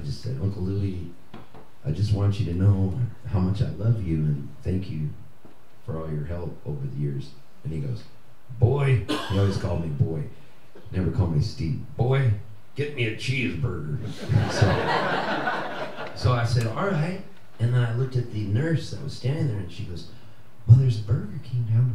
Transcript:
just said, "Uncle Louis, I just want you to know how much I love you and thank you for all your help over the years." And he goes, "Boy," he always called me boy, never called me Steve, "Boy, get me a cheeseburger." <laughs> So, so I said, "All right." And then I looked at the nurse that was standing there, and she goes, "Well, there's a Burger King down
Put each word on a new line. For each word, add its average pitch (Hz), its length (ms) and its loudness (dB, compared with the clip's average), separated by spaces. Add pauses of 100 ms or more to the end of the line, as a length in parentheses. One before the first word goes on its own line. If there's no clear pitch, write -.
just - 160 -4
said, 120 180 -4
"Uncle 95 220 -2
Louis, 92 480 -2 (720)
I 71 60 -2
just 101 220 2
want 101 260 4
you - 80 2
to 85 80 -2
know 95 460 4 (260)
how 92 140 0
much 92 200 2
I - 100 2
love 107 360 2
you 80 120 0
and 71 300 0 (140)
thank 98 260 -2
you 76 220 -4 (760)
for 80 140 -6
all 80 100 -6
your 73 180 -4
help 85 380 -6
over 69 220 -4
the 69 140 -6
years." 69 300 -2 (340)
And 76 80 -4
he 78 80 -2
goes, - 240 -4 (560)
"Boy," 135 440 6 (260)
he 95 80 2
always 98 180 4
called 87 260 0
me 82 60 -4
boy, 76 340 0 (680)
never 95 180 0
called 85 240 2
me 73 80 4
Steve, - 380 -2 (160)
"Boy, 127 380 4 (420)
get 147 180 -2
me 120 120 0
a 104 100 -2
cheeseburger." 85 840 -2
<laughs> - 540 0
So, - 140 6 (1500)
so 131 180 4
I 120 120 4
said, 117 240 2
"All 190 180 0
right." 185 380 0 (360)
And 120 140 4
then 123 80 4
I 113 140 0
looked 131 180 0
at 120 180 0
the 107 120 -2
nurse 139 480 0
that - 100 -8
was - 120 -6
standing 147 340 0
there, 104 100 -2
and 95 140 -6
she 104 100 -8
goes, 85 240 -8 (640)
"Well, 120 80 12
there's 123 240 4
a - 20 -6
Burger 156 400 -2
King 123 260 -2
down 117 260 4